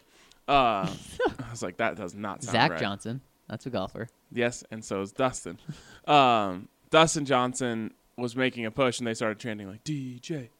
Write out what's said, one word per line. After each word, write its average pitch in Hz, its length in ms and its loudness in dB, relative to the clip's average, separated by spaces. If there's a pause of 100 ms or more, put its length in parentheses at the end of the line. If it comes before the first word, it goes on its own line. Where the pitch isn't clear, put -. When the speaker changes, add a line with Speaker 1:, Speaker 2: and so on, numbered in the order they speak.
(480)
Speaker 1:
Uh, 117 400 4 (280)
<laughs> 494 100 0 (200)
I 113 40 -12
was 117 120 -8
like, 92 140 -6
"That 113 200 0
does 90 180 -8
not 101 280 -8
sound 117 120 -6
Speaker 2:
Zach 127 180 4
Speaker 1:
right." 80 80 -4
Speaker 2:
Johnson. 113 400 -4 (280)
That's - 180 -12
a 135 40 -8
golfer. 107 380 -6 (240)
Speaker 1:
Yes, 120 400 -2
and 110 120 -12
so 98 180 -2
is 98 100 -8
Dustin. 127 520 -4
<laughs> - 40 -12 (400)
Um, 113 600 6 (220)
Dustin 160 360 6
Johnson 123 680 0 (240)
was 117 180 -4
making 120 320 -2
a 110 60 -2
push, 127 260 2
and 123 80 -4
they 113 80 -2
started 110 240 -2
chanting, 104 300 -8
like, 104 160 -16
"D 131 360 -6
J, 139 280 -8 (100)